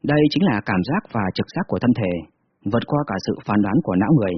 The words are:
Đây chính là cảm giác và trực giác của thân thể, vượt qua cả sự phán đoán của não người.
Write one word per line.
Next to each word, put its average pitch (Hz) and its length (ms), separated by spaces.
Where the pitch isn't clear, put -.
Đây 147 260
chính 156 200
là 104 160
cảm 92 220
giác 175 140
và 104 180
trực - 220
giác 170 120
của 92 140
thân 117 180
thể, 92 120
vượt 113 160
qua 147 200
cả 98 80
sự 107 80
phán 104 160
đoán 98 220
của 92 120
não 110 180
người. 101 240